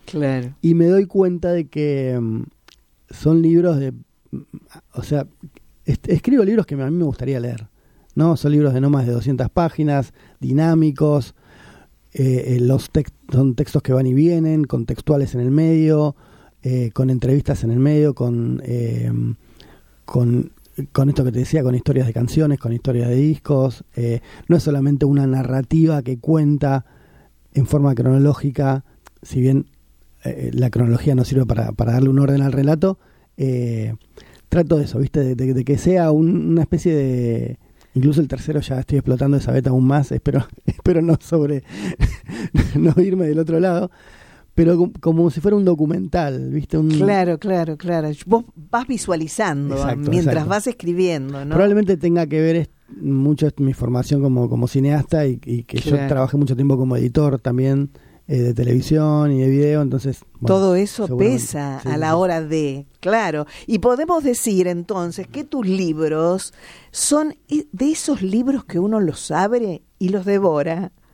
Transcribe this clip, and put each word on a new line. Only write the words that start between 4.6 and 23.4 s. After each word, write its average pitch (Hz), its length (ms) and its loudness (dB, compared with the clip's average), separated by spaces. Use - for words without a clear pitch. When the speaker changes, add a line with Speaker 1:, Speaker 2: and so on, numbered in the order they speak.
Speaker 2:
o - 100 -8
sea, 143 240 -4
est-, - 240 -4
escribo 240 340 2
libros 202 220 2
que 147 100 -8
a 135 140 -4
mí 165 80 -2
me 170 80 0
gustaría 131 340 -4
leer, 120 280 -8
¿no? 160 200 2
Son 147 160 0
libros 147 220 4
de 127 80 0
no 139 80 2
más 139 160 2
de 120 80 0
doscientas 123 360 -2
páginas, 151 640 -2
dinámicos, 147 920 2
eh, 127 420 0
eh, 123 60 2
los 131 300 0
tex-, 156 200 -2
son 131 240 4
textos 135 260 -2
que 135 100 -2
van 131 140 2
y 127 80 2
vienen, 160 520 2
contextuales 131 680 -2
en 123 60 -2
el 123 100 0
medio, 156 640 2
eh, 127 320 -2
con 131 160 0
entrevistas 131 540 0
en 117 80 0
el 120 80 2
medio, 151 340 4
con, 120 520 -2
eh, 117 460 -2
con, 123 460 0
con 135 180 2
esto 139 140 0
que 127 80 0
te 117 80 -4
decía, 147 240 0
con 123 120 0
historias 127 320 0
de 113 60 -4
canciones, 143 460 0
con 113 140 -6
historias 120 360 -2
de 123 60 0
discos. 139 680 0